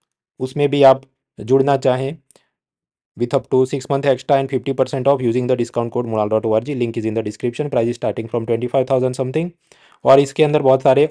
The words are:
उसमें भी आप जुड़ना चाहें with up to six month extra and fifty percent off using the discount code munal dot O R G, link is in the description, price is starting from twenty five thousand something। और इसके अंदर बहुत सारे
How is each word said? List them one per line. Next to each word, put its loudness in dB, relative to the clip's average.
उसमें -2
भी 2
आप 6
जुड़ना 2
चाहें -2
with -2
up 0
to 2
six -6
month -4
extra 0
and -6
fifty -4
percent -2
off 2
using 0
the 2
discount -4
code -4
munal 0
dot 0
O 2
R 0
G, -6
link -2
is -6
in -2
the -4
description, -6
price 0
is -12
starting -6
from -4
twenty -2
five 0
thousand 0
something। -4
और 8
इसके 0
अंदर 2
बहुत 4
सारे 4